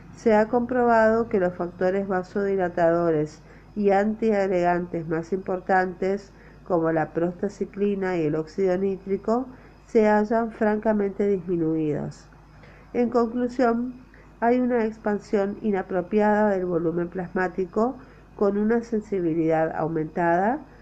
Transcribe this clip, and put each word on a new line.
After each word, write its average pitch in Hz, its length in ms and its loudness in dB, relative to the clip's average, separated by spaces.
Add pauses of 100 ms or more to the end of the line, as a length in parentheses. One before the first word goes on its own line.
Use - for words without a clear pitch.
(180)
Se 226 160 2
ha 220 140 4
comprobado 233 840 2
que 202 100 0
los 180 140 0
factores 185 520 -2
vasodilatadores 175 1300 0 (340)
y 208 140 0
antiagregantes 190 1200 0
más 165 240 -4
importantes, 190 1000 -2 (360)
como 165 260 0
la 156 220 -2
prostaciclina 190 1040 -2
y 160 80 0
el 151 80 0
óxido 180 420 -2
nítrico, 196 720 -2 (400)
se 214 240 4
hallan 214 420 2
francamente 208 720 0
disminuidos. 160 1000 -2 (640)
En 240 160 2
conclusión, 240 840 0 (460)
hay 247 200 4
una 247 240 2
expansión 208 800 -2
inapropiada 208 880 0
del 190 160 -2
volumen 170 420 -2
plasmático 185 880 -4 (400)
con 202 220 2
una 220 240 0
sensibilidad 165 920 -2
aumentada 170 840 0 (240)